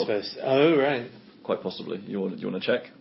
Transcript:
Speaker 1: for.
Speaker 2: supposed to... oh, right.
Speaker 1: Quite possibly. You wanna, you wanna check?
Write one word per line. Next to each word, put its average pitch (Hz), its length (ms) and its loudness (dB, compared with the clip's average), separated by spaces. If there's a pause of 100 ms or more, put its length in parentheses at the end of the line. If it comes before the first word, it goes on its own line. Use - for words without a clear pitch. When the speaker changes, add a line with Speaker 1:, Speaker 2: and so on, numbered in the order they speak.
Speaker 1:
for. 104 160 0
Speaker 2:
supposed - 140 -10
to... - 120 -10
oh, 147 300 6
right. 131 320 2 (340)
Speaker 1:
Quite - 200 -2
possibly. 95 420 -6
You 101 160 -4
wanna, 95 140 -4
you 101 120 -8
wanna 95 120 -4
check? - 240 0 (180)